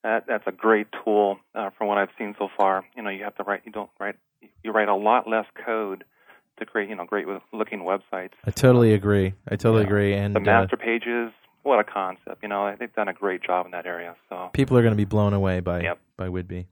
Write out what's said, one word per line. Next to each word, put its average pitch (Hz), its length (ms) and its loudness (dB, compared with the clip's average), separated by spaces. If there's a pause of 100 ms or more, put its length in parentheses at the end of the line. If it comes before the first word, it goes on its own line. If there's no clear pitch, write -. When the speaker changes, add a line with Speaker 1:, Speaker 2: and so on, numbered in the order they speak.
Speaker 1:
That, 110 240 0
that's 113 200 -4
a 95 40 -4
great 107 360 2 (160)
tool, 104 360 2 (160)
uh, 104 220 -6
from 107 100 -2
what 101 100 2
I've 98 200 0
seen 104 200 -8
so 101 200 -4
far. 95 260 2 (120)
You 117 80 -12
know, 101 60 -6
you 98 140 -8
have 104 140 -10
to 101 60 -8
write, 98 220 -4
you 113 60 -16
don't 107 180 -10 (100)
write, 101 160 -6 (480)
you 113 100 -6
write 104 160 4
a 101 60 4
lot 107 340 2
less 110 160 0 (200)
code 107 380 -4 (560)
to 110 60 -8
create, 104 240 -2
you 107 60 -8
know, 87 100 -10
great 101 200 -4
w-, 95 140 -6 (140)
looking 107 260 -6
websites. 92 520 -4 (140)
Speaker 2:
I 110 60 -2
totally 123 420 6
agree. 98 400 2 (160)
I 107 60 -2
totally 110 280 4
Speaker 1:
Yeah. 98 40 0
Speaker 2:
agree. 101 260 2
And, 101 220 -2
Speaker 1:
The 104 60 2
Speaker 2:
uh, - 20 -8
Speaker 1:
master 101 340 4
pages, 117 540 -4 (320)
what 131 160 4
a 104 60 2
concept. 95 580 -8
You 104 60 -10
know, 101 280 -4
they've 120 160 -12
done 104 140 -2
a 92 60 -6
great 92 280 -4
job 90 240 -2
in 90 60 -18
that 87 140 -10
area. 87 300 -10 (140)
So 92 220 -10
Speaker 2:
people 131 260 2
are 117 60 6
gonna 110 120 4
be 104 100 0
blown 104 280 2
away 95 280 0
by, 87 200 -4
Speaker 1:
Yep. 85 180 -6 (180)
Speaker 2:
by 92 100 -8
Whidbey. 90 440 -8